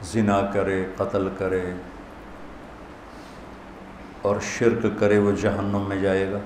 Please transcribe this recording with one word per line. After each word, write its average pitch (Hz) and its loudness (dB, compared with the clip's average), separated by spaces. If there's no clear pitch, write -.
زنا 101 4
کرے، 95 2
قتل 98 0
کرے 92 0
اور 101 4
شرک 110 2
کرے، 104 6
وہ 101 6
جہنم 98 0
میں 98 -2
جائے 95 2
گا۔ 101 -2